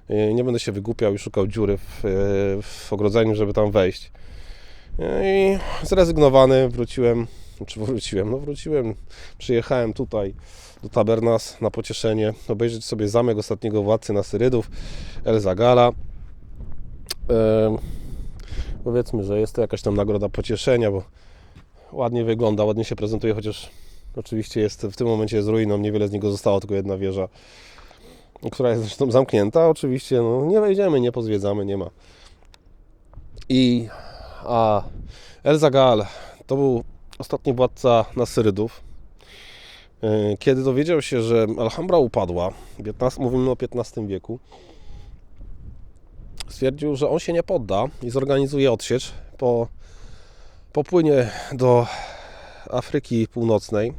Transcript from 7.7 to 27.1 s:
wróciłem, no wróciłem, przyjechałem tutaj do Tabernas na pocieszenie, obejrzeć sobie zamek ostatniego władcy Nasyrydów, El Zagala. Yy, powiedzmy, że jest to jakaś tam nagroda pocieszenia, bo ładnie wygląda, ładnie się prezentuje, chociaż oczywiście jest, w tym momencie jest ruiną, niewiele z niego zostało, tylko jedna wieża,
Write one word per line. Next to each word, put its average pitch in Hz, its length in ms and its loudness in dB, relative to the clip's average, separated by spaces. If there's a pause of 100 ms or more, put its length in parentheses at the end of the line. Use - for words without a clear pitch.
wróciłem, 107 500 -4
no 127 80 -2
wróciłem, 143 560 -4 (440)
przyjechałem 117 540 0
tutaj 101 420 -4 (480)
do 110 60 -12
Tabernas 113 720 2
na 107 100 0
pocieszenie, 110 600 -2 (160)
obejrzeć 117 360 -2
sobie 107 240 -2
zamek 117 300 2
ostatniego 107 440 -2
władcy 107 300 0
Nasyrydów, 110 580 0 (540)
El 110 160 2
Zagala. 120 520 4 (1400)
Yy, 123 60 2 (1500)
powiedzmy, 117 400 -2
że 101 160 0
jest 110 140 0
to - 60 0
jakaś 107 220 -2
tam 104 140 0
nagroda 101 320 0
pocieszenia, 113 640 0
bo 95 120 -2 (920)
ładnie 120 320 -2
wygląda, 110 400 2
ładnie 107 200 0
się 113 120 -4
prezentuje, 107 380 -2
chociaż 107 360 -8 (460)
oczywiście 110 440 -4
jest, 104 260 0
w 101 100 -8
tym 123 100 -2
momencie 110 300 0
jest 104 120 2
ruiną, 110 300 2
niewiele 104 300 0
z 101 40 -4
niego 101 180 -2
zostało, 101 300 2
tylko 101 140 -4
jedna 98 220 -2
wieża, 95 320 -2 (1200)